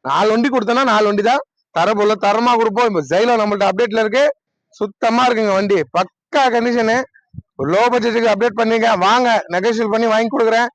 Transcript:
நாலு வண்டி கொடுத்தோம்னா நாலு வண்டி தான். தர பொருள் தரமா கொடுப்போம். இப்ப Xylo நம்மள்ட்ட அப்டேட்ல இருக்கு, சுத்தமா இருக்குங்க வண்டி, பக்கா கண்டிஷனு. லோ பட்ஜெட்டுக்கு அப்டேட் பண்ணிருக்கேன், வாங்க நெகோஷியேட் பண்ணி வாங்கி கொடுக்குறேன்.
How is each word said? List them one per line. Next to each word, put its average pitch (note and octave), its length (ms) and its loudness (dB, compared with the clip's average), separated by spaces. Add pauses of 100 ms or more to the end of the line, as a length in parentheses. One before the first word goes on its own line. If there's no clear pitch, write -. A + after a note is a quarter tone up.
நாலு E3+ 240 0
வண்டி A#3 220 0
கொடுத்தோம்னா A#3+ 360 0
நாலு G#3+ 180 2
வண்டி G#3 200 0
தான். C4+ 140 0 (340)
தர F#3 220 0
பொருள் G#3 260 0
தரமா A3+ 360 2
கொடுப்போம். A3+ 300 0
இப்ப F3 200 -2
Xylo A#3 300 2
நம்மள்ட்ட G3+ 300 0
அப்டேட்ல A3 340 -2
இருக்கு, B3 200 0 (560)
சுத்தமா A3+ 480 -2
இருக்குங்க G#3+ 300 0
வண்டி, G3 200 0 (180)
பக்கா F#3+ 460 -2 (140)
கண்டிஷனு. A#3 400 0 (760)
லோ G#3 120 2 (100)
பட்ஜெட்டுக்கு A#3 400 0
அப்டேட் A3+ 260 -2
பண்ணிருக்கேன், A3+ 460 0
வாங்க A#3+ 240 2 (260)
நெகோஷியேட் A3 380 -2
பண்ணி A3+ 200 0
வாங்கி A3+ 200 0
கொடுக்குறேன். A#3 400 0